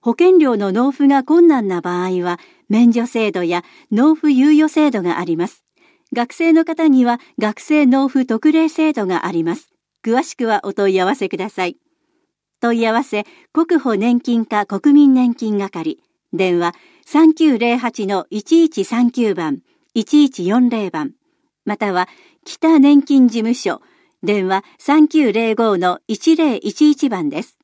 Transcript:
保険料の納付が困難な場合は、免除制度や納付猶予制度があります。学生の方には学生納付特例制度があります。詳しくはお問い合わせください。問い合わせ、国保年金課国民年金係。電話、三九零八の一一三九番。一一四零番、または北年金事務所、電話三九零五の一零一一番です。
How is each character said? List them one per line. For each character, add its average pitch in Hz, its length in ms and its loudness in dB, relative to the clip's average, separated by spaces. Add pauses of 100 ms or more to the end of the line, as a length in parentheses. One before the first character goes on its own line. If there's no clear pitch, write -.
保 233 100 -4
険 359 260 4
料 269 180 2
の 202 160 -4
納 247 200 0
付 277 160 0
が 277 160 2
困 339 240 4
難 254 200 2
な 175 140 -4
場 180 220 -6
合 185 200 -4
は、 175 160 -6 (300)
免 233 220 4
除 233 140 -2
制 220 260 -4
度 180 120 -6
や 175 200 -4 (280)
納 277 240 2
付 311 140 -4
猶 277 240 4
予 311 160 2
制 302 220 0
度 214 100 -6
が 170 180 -4
あ 180 60 -6
り 165 100 -4
ま 170 120 -4
す。 - 180 -18 (480)
学 240 180 -4
生 330 220 0
の 330 100 4
方 320 240 -2
に 262 180 4
は 240 140 -2 (180)
学 214 220 -4
生 302 260 0
納 269 220 2
付 254 180 -2
特 294 260 0
例 320 180 0
制 311 240 -2
度 202 140 -6
が 180 180 -4
あ 185 60 -6
り 165 120 -4
ま 170 120 -4
す。 - 180 -20 (320)
詳 233 180 0
し - 120 -14
く 240 100 -6
は 220 180 -2
お 196 100 -8
問 196 200 0
い 185 60 0
合 185 80 0
わ 196 80 -2
せ 190 120 -8
く 180 100 -10
だ 190 120 -10
さ 185 160 -8
い。 - 120 -10 (800)
問 233 200 -2
い 226 60 0
合 220 80 -2
わ 262 100 -2
せ、 208 220 -6 (280)
国 330 260 0
保 240 160 -2
年 240 260 0
金 226 240 -2
課 208 220 -4
国 208 260 0
民 285 220 6
年 247 180 2
金 214 240 -4
係。 170 400 -8 (340)
電 180 280 0
話、 170 160 -4 (300)
三 311 280 4
九 302 240 0
零 240 180 0
八 233 300 -6
の 190 240 -4
一 320 340 0
一 196 220 -2
三 240 240 0
九 226 240 -2
番。 156 280 -6 (320)
一 294 300 2
一 269 220 -2
四 240 240 2
零 214 200 -4
番、 156 260 -8 (500)
ま 202 100 -6
た 202 160 -4
は 180 160 -2 (380)
北 320 340 2
年 277 240 6
金 262 240 4
事 226 120 -2
務 226 140 -2
所、 - 280 -8 (420)
電 202 240 -2
話 190 160 -2 (160)
三 302 300 2
九 269 240 0
零 220 200 -2
五 214 240 0
の 180 300 -2
一 302 300 0
零 302 180 0
一 302 340 0
一 277 200 0
番 175 180 -4
で 151 140 -6
す。 - 220 -20